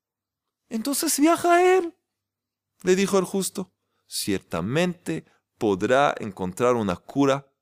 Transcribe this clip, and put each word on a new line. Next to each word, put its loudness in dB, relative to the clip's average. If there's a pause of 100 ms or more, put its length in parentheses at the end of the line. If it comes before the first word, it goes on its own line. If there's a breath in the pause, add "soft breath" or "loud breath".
(680)
"Entonces -4
viaja 2
a 4
él", -4 (880)
le 2
dijo 2
el 0
justo. -6 (360)
"Ciertamente -4 (320)
podrá 2
encontrar -2
una -2
cura -2 (100)